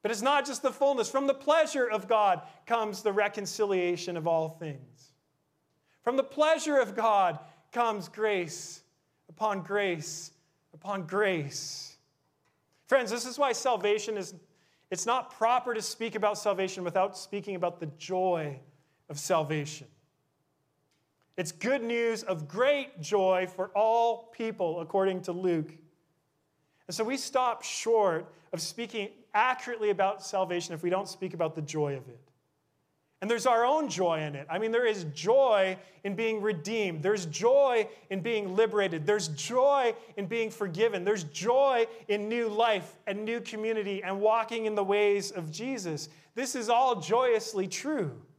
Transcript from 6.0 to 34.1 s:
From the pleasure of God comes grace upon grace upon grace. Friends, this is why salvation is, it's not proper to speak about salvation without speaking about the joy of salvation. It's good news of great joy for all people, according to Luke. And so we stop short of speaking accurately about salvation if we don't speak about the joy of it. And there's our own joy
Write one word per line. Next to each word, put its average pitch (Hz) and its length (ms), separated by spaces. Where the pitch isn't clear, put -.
From 254 140
the 262 80
pleasure 302 540
of 208 180
God 202 420
comes 220 380
grace 202 720
upon 196 340
grace 196 680
upon 190 300
grace. 175 920
Friends, 247 240
this 226 140
is 254 140
why 277 140
salvation 214 640
is, 190 180
it's 185 160
not 247 240
proper 240 420
to 220 80
speak - 340
about 208 220
salvation 190 480
without 185 320
speaking 202 380
about 175 260
the 165 60
joy 175 600
of 147 100
salvation. 151 680
It's 175 160
good 254 300
news 233 420
of 156 240
great 254 520
joy 185 540
for 190 140
all 226 680
people, 190 440
according 185 420
to 180 100
Luke. 175 400
And 170 60
so 220 100
we 262 120
stop 254 460
short 202 680
of 165 80
speaking 220 480
accurately 240 560
about 196 340
salvation 175 520
if 160 80
we 175 80
don't 196 180
speak 185 240
about 165 220
the 160 80
joy 147 340
of 127 120
it. 120 120
And 208 80
there's 233 160
our 233 180
own 285 240
joy 165 320